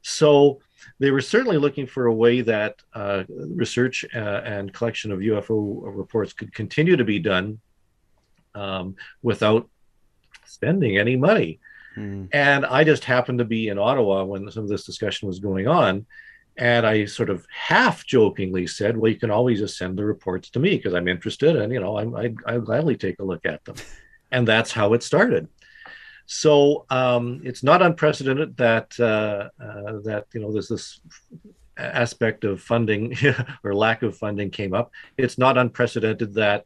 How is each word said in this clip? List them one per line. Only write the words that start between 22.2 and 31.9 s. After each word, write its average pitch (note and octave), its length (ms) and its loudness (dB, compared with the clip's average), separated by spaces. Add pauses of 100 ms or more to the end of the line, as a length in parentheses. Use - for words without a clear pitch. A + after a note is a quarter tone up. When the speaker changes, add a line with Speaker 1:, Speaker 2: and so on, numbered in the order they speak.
Speaker 1:
I'd A#2 200 -4
gladly C3 320 0
take F#2 240 -6
a G2 40 -6
look F2+ 220 -6
at - 180 -6
them." - 160 -18
Speaker 2:
<laughs> - 60 -18 (460)
Speaker 1:
And B2 140 2
that's A2 260 2
how G#2+ 200 2
it A#2+ 120 2
started. D3 420 2 (800)
So, D3 640 2
um, B2 540 0
it's B2+ 180 -10
not D#3+ 180 6
unprecedented D3+ 760 0
that, A2+ 320 2 (100)
uh, G#2+ 520 0 (120)
uh, G#2+ 400 -12
that, G#2+ 320 -6
you A#2 60 -8
know, G#2+ 120 -8
there's G#2 140 -4
this - 340 -10 (760)
aspect - 640 -2